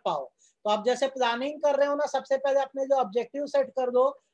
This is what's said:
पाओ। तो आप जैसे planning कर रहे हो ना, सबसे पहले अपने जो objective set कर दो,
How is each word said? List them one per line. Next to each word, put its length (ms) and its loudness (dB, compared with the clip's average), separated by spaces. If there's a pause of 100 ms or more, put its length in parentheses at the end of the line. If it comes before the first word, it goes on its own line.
पाओ। 200 -4 (400)
तो 40 0
आप 160 0
जैसे 240 0
planning 520 -2
कर 160 2
रहे 100 2
हो 80 0
ना, 120 0
सबसे 300 -2
पहले 240 0
अपने 240 -4
जो 120 2
objective 500 -2
set 220 0
कर 220 -2
दो, 120 4 (300)